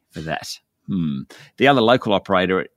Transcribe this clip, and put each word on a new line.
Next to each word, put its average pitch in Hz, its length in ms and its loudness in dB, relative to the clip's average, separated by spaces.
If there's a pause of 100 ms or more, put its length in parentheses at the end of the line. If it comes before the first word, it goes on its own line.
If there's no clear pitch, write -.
(120)
for 78 100 -14
that. - 380 -8 (260)
Hmm. 78 360 -4 (360)
The 123 100 2
other 139 140 4
local 117 320 2
operator 92 640 0